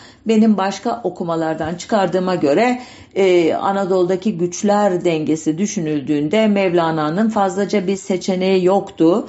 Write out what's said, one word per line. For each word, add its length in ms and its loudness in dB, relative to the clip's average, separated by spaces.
benim 300 4
başka 460 -4
okumalardan 720 -4
çıkardığıma 600 0
göre, 460 2
e, 380 4
Anadolu'daki 840 0
güçler 680 0
dengesi 520 -2
düşünüldüğünde 880 -2
Mevlana'nın 840 0
fazlaca 580 -2
bir 80 0
seçeneği 720 0
yoktu. 640 2